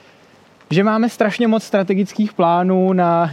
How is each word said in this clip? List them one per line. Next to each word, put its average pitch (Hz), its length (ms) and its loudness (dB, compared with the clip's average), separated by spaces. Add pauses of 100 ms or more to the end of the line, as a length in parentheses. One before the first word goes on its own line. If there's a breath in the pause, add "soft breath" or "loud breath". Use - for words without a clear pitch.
(720 loud breath)
že 180 140 2
máme 220 240 0
strašně 226 400 -2
moc 220 160 0
strategických 202 680 -2
plánů 185 600 2
na 170 400 0